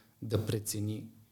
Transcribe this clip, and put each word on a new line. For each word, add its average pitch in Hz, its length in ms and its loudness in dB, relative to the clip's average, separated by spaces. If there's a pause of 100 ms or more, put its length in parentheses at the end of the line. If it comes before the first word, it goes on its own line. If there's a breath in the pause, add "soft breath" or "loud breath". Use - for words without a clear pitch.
(220 soft breath)
да 110 240 2
прецени 107 580 0 (280)